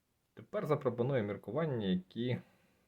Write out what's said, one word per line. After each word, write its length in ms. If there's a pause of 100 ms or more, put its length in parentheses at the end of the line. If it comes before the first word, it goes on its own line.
(340)
Тепер 340
запропоную 560
міркування, 640
які 500 (500)